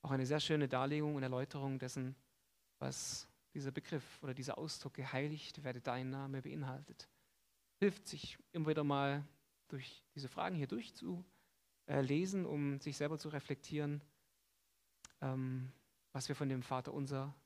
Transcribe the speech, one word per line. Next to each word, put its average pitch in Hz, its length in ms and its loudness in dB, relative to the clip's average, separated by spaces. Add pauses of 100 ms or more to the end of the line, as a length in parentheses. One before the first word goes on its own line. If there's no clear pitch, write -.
Auch - 80 -4
eine 131 160 4
sehr 147 140 4
schöne 147 260 4
Darlegung 147 480 2
und 135 80 0
Erläuterung 135 560 0
dessen, 131 380 -4 (640)
was - 480 -4 (260)
dieser 139 160 -2
Begriff - 500 -6
oder 131 140 -4
dieser 131 240 -4
Ausdruck, - 360 -6
„Geheiligt 143 680 -2
werde 127 180 -2
dein 131 300 0
Name“, 135 320 -4
beinhaltet. 135 680 -6 (720)
Hilft, 196 300 4
sich - 280 -8 (140)
immer 156 200 2
wieder 151 120 6
mal 143 420 4 (440)
durch - 360 -10 (120)
diese 139 120 -6
Fragen - 280 0
hier 143 100 2
durchzu-, 185 580 -4 (600)
äh, 139 140 4
lesen, 175 460 4
um 143 340 2
sich 143 160 -4
selber 147 200 0
zu 151 120 -6
reflektieren, 147 760 -2 (1160)
ähm, 131 500 -2 (420)
was 139 160 -4
wir 143 60 0
von 139 140 2
dem 131 140 2
Vater 131 300 -2
Unser 139 400 -2 (140)